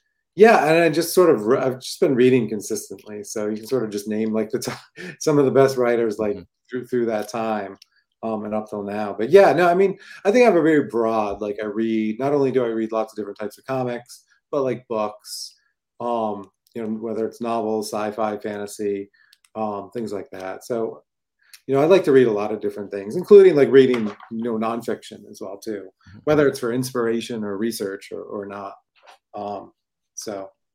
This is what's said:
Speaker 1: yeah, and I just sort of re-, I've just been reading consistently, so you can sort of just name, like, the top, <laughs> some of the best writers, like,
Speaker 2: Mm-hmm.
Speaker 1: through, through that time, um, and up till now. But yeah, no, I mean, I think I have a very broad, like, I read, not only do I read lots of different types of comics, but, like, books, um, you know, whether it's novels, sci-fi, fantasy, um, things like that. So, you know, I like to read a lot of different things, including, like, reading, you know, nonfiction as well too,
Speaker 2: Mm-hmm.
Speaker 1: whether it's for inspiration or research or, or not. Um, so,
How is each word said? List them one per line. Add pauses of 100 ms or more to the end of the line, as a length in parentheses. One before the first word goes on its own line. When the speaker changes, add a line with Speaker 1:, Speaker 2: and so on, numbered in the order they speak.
(380)
Speaker 1:
yeah,
and
I
just
sort
of
re-,
I've
just
been
reading
consistently,
so
you
can
sort
of
just
name,
like,
the
top, (180)
<laughs>
some
of
the
best
writers,
like,
Speaker 2:
Mm-hmm. (280)
Speaker 1:
through,
through
that
time, (460)
um,
and
up
till
now.
But
yeah,
no,
I
mean, (260)
I
think
I
have
a
very
broad,
like,
I
read,
not
only
do
I
read
lots
of
different
types
of
comics, (300)
but,
like,
books, (420)
um, (240)
you
know,
whether
it's
novels,
sci-fi,
fantasy, (460)
um,
things
like
that.
So, (640)
you
know,
I
like
to
read
a
lot
of
different
things,
including,
like,
reading, (240)
you
know,
nonfiction
as
well
too, (200)
Speaker 2:
Mm-hmm.
Speaker 1:
whether
it's
for
inspiration
or
research
or,
or
not. (600)
Um, (420)
so, (240)